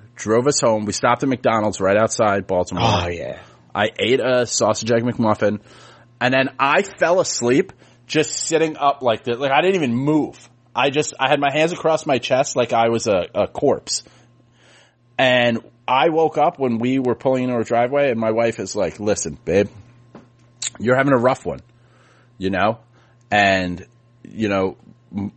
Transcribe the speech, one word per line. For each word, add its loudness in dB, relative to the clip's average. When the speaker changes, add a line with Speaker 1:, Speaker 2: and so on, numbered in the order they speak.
Speaker 1:
Drove 0
us 0
home. 2
We -2
stopped 0
at 0
McDonald's 0
right 4
outside 0
Baltimore. -2
Speaker 2:
Oh, 0
yeah. -10
Speaker 1:
I 0
ate 0
a 0
sausage -2
egg 0
McMuffin, 0
and 0
then 2
I 2
fell 0
asleep 0
just 0
sitting -2
up 0
like 0
this. -4
Like, -2
I 2
didn't 2
even 0
move. -2
I 0
just, -2
I 2
had 4
my 0
hands 0
across -2
my 2
chest -2
like -2
I 2
was -2
a, 0
a 0
corpse. -2
And 2
I 2
woke 0
up 2
when -2
we -2
were 0
pulling -2
into -2
our 0
driveway, 0
and -2
my 0
wife 0
is -8
like, -2
Listen, -4
babe, 2
you're 0
having 2
a 4
rough 0
one, -8
you -2
know? 0
And, 2
you -4
know, 0
m-, -6